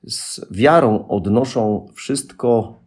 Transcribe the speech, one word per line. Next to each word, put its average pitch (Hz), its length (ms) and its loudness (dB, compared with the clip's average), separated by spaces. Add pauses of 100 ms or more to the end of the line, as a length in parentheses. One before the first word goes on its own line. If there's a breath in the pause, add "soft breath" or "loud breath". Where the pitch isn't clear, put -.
Z - 460 -12
wiarą 123 560 4
odnoszą 107 840 0
wszystko 120 920 -2